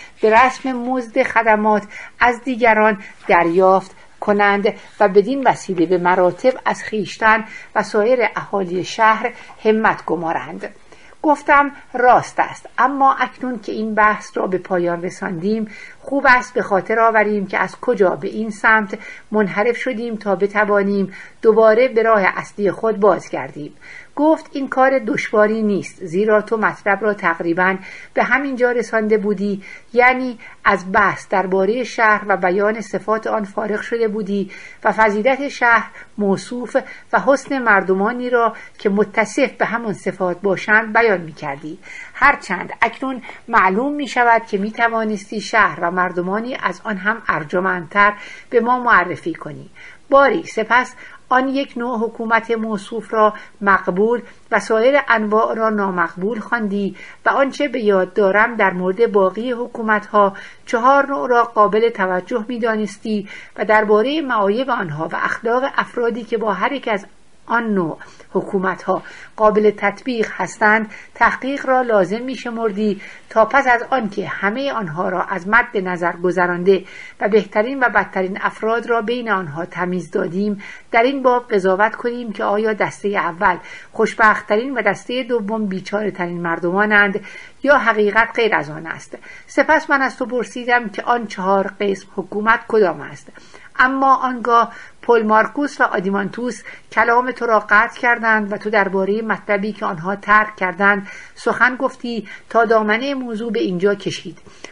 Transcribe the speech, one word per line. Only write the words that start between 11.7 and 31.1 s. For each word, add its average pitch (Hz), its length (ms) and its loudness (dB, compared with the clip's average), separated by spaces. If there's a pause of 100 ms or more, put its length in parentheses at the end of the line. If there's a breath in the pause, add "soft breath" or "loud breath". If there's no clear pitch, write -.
"راست 240 460 4
است، - 380 -4
اما 269 380 2
اکنون 254 440 -6
که - 120 -10
این 220 240 -6
بحث 214 420 0
را 220 100 -2
به 185 100 -2
پایان 175 440 -2
رساندیم، 196 640 -6 (340 loud breath)
خوب 277 280 -2
است 247 240 2
به 226 80 0
خاطر 208 380 0
آوریم 214 480 2
که 208 100 -4
از 185 220 -4
کجا 196 300 2
به 180 180 -4
این 214 220 -6
سمت 214 500 0 (320 loud breath)
منحرف 214 460 0
شدیم 240 380 -6
تا 202 200 -2
بتوانیم 202 800 0 (280 loud breath)
دوباره 220 460 6
به 226 160 0
راه 220 220 4
اصلی 180 460 -2
خود 196 280 -2
بازگردیم." 151 720 -2 (420 loud breath)
گفت: 311 360 2
این 269 160 -6
کار 262 320 2
دشواری 220 600 0
نیست، 196 440 -4
زیرا 208 360 2
تو 214 160 -4
مطلب 214 460 0
را 208 100 0
تقریباً 185 640 0 (360 loud breath)
به 247 100 2
همین 262 320 -2
جا 240 160 2
رسانده 220 460 0
بودی، 196 460 -4 (300 loud breath)
یعنی 247 460 2 (260 loud breath)
از 190 260 0
بحث 196 380 2